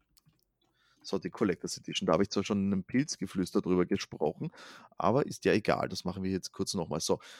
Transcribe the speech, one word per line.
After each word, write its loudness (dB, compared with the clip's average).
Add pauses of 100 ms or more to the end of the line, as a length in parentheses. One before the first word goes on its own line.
(1000)
So, -4
die -4
Collectors 0
Edition. -4
Da 6
hab 4
ich 2
zwar -2
schon 0
in 2
einem 0
Pilzgeflüster -2
drüber 4
gesprochen, -2 (480)
aber 4
ist -10
ja 6
egal. 2
Das -8
machen -4
wir 0
jetzt -4
kurz -4
nochmal. -2
So, 2 (200)